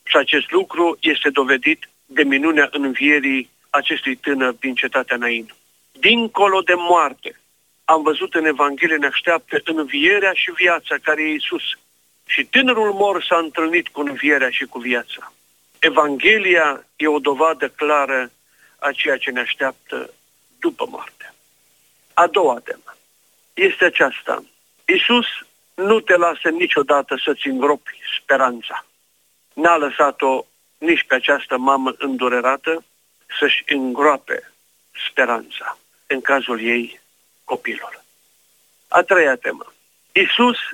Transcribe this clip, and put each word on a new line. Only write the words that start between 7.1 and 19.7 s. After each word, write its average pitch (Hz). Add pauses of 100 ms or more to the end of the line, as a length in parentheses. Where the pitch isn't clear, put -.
am 160
văzut 151
în 160
Evanghelie, 143
ne 143
așteaptă 160
învierea 165
și 180
viața 170
care 156
e 156
Iisus. 151 (640)
Și -
tânărul 233
mor 196
s-a 175
întâlnit 165
cu -
învierea 139
și 123
cu 120
viața. 120 (460)
Evanghelia 156 (100)
e 151
o 151
dovadă 143
clară 135 (480)
a 143
ceea 135
ce 131
ne 123
așteaptă 127 (460)